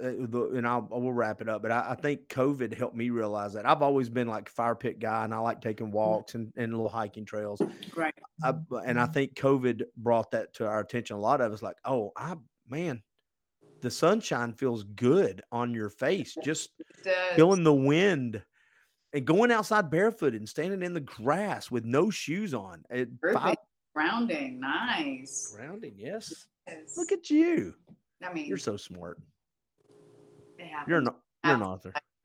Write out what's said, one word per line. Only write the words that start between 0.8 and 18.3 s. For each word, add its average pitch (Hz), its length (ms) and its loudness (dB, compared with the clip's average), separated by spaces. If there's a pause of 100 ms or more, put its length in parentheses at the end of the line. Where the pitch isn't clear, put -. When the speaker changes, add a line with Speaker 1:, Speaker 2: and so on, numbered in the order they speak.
Speaker 1:
we'll 123 240 -2
wrap 110 280 0
it 110 80 -6
up. 107 120 -2
But 110 100 -2
I, 117 200 0
I 123 40 -2
think 143 320 -4
covid 131 460 0
helped 117 220 -4
me 117 140 -2
realize 104 440 -2
that. 104 120 -8
I've 147 160 6
always 139 280 4
been, 120 180 0
like, 107 220 -6
fire 117 260 0
pit 110 240 -6
guy, 110 240 -2
and 110 100 -4
I 110 60 -4
like 113 220 -2
taking 110 320 -4
Speaker 2:
Mm-hmm. - 0 -
Speaker 1:
walks 107 420 2
and, 113 220 -8
and 113 160 -2
little 113 160 -2
hiking 110 360 -6
trails. 104 380 -4 (320)
Speaker 2:
Right. 160 180 -2 (300)
Speaker 1:
I, 135 100 2 (320)
and 120 140 2
I 123 80 4
think 139 280 -2
covid 127 480 2 (140)
brought 117 340 2
that 110 240 -4
to 113 120 -4
our 107 140 0
attention. 110 360 -6
A - 20 -6
lot 127 220 4
of 110 120 2
us, 107 80 -10
like, 98 240 -8
"Oh, 113 320 -2
I, 160 180 -8 (320)
man, 135 360 -6 (800)
the 123 100 -2
sunshine 156 600 2
feels 117 300 -2
good 107 580 2 (100)
on 120 220 -2
your 107 160 -4
face. 156 480 -2
Just - 420 -4
Speaker 2:
It - 240 -20
does. 185 320 0
Speaker 1:
feeling 175 280 8
the 156 100 8
wind 139 680 2 (720)